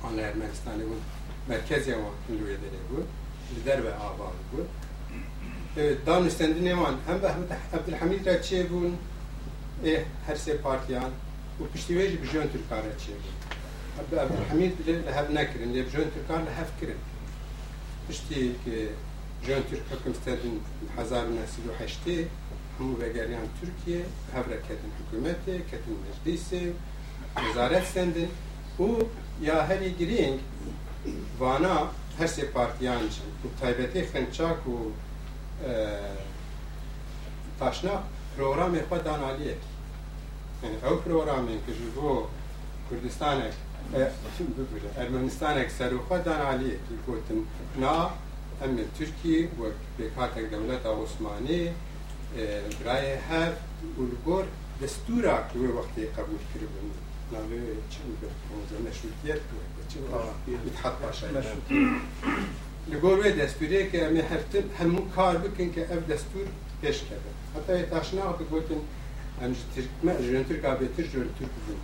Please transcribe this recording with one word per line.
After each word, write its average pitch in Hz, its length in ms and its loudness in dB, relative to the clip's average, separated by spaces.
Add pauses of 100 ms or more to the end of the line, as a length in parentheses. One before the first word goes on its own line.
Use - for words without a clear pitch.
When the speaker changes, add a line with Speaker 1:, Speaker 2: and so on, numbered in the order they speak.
Speaker 1:
An 113 100 -2
li 110 40 0
Ermenistanê 110 680 -2
bûn, 113 100 -4 (480)
merkezê 127 540 2
wan 104 120 -4 (160)
li 107 120 0
wê 101 200 -2
derê - 280 -6
bû, 139 100 -2 (540)
li 117 120 -4
derve 120 280 4
ava - 380 -4 (200)
bû. 139 80 0 (1160)
E, 147 180 6 (120)
danûstendinê 170 680 6
wan 165 200 4 (120)
hem 185 160 2
bi 196 40 4
Ahmet 156 240 2 (220)
Abdülhamid 185 540 2
re 185 80 8
çêbûn, 175 580 4 (920)
e, 156 200 4 (220)
her 147 100 0
sê 151 220 0
partiyan, - 520 0 (500)
û 151 120 -2
piştî - 200 -2
wê 180 180 6
jî 165 120 -2
bi 127 40 -4
jön 147 220 2
Tirka - 280 -2
re 110 160 -2 (100)
çêbûn. 101 340 -6 (760)
Bi 160 80 4
Abdülhamid 170 520 4 (140)
li, 165 200 2
li 135 60 -2
hev 147 220 2
nekirin, 120 400 0
lê 127 120 2
bi - 40 -4
jön 156 200 2
Tirka 160 260 -2
li 165 140 0
hev - 300 -4
kirin. 147 180 -4 (1080)
Piştî - 260 -4 (300)
ki 110 240 -2 (580)
Jön 135 240 2
Türk 139 200 -4
hüküm 131 240 -2
stedin 120 480 -2 (340)
hezar 120 280 0 (120)
nefsî 113 240 -4 (180)
heştê, 165 460 0 (540)
hemû 127 220 0
vegeriyan 113 460 -2 (140)
Türkiye, 175 380 -2 (340)
hevre 123 300 -2
kedin - 380 -6
hükümete, 165 680 -2
kedin 107 280 -4 (100)
meclise, 175 640 -2 (680)
nezaret 123 420 6
sendin. 170 440 2 (500)
û 220 260 6 (380)
ya 156 260 6
herî 190 300 2
girîng, 160 420 4 (1000)
vana 151 480 6 (320)
her 165 100 4
sê 147 220 0
partiyan 120 560 2
için, - 180 -2 (200)
bu - 160 -4
taybeti 123 380 2
Xençak 160 680 2
û, 120 100 0 (920)
e, 123 40 0 (1900)
Taşnak 190 440 2 (360)
programê 156 420 4
xwe 165 240 0
dan 151 180 0
aliyek. 151 360 -2 (1040)
Yani 110 140 -4
ew 139 340 2
programên 127 560 4
ki - 60 -4
ji 117 240 -4
bo 135 340 2 (580)
Kurdistanek, 123 640 0 (400)
e, 120 40 4
<laughs> 135 120 6 (300)
bibire, 127 560 -2
Ermenistanek 131 760 2
serû 127 340 0
xwe 180 200 2
dan 156 160 2
aliyek. 131 400 2 (260)
Gotin, - 400 0 (340)
na, 165 300 4 (540)
em 127 140 2
ê 107 60 0 (140)
Tirkî, 160 580 4
wek - 200 -2 (220)
pêkhatek 113 520 -2
dewleta 117 460 0
Osmanî, 170 760 0 (680)
e, 110 40 -2 (360)
birayê 135 380 2 (120)
hev 165 240 4 (460)
û 127 120 2
li 120 160 -4
gor 185 180 4 (360)
destûra 208 560 4 (120)
ki 120 100 -4
wê 123 180 4
wextê 110 280 -2 (120)
qebûl 156 260 -4 (100)
kiribûn. 151 360 -4 (440)
Navê 113 300 -4 (280)
çi - 100 -8 (180)
bû? 107 100 -6 (560)
Meşrutiyet 151 640 -4
bû. 117 80 -6 (340)
Çi 135 80 -6
bû? 135 40 -4 (120)
Speaker 2:
Ah, 117 500 -2
Speaker 1:
Mithat - 380 -2
Paşa. 135 240 -4
Speaker 2:
meşrutiyet. 135 560 2 (1080)
Speaker 1:
Li 147 60 -2
gor 190 280 8
wê 202 60 10 (100)
destûrê 160 500 4
ki 175 80 2
em 160 180 6
ê 160 140 6
heftin 196 360 2 (120)
hemû 175 220 6 (140)
kar 180 300 6
bikin 180 280 0
ki 165 80 -2
ev 165 220 0 (100)
destûr 190 340 -2 (360)
pêş 147 160 2 (100)
keve. - 220 -6 (240)
Heta 170 240 0
ê 170 120 0
Taşnak 175 500 0
bi - 100 -2
gotin, 156 320 2 (600)
em 123 120 0
ji 120 60 -4 (140)
Tirkme-, - 480 2
ji 120 80 2
Jön 131 140 6
Tirka - 240 2
bêtir 131 440 2
Jön 127 160 0 (100)
Türk 131 140 -4 (120)
bûn. 160 200 -4